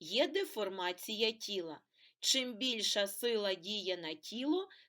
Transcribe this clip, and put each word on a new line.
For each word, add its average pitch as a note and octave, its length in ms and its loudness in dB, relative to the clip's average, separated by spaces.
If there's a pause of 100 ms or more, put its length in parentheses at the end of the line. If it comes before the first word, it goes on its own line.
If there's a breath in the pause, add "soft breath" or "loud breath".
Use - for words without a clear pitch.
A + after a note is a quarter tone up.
є F#3 280 2
деформація G#3+ 1040 0
тіла. F#3 480 -6 (400 soft breath)
Чим B3+ 340 2
більша G#3 520 2
сила G#3 480 0
діє F#3 420 -2
на D#3+ 180 -6
тіло, C#4+ 540 -2 (200 loud breath)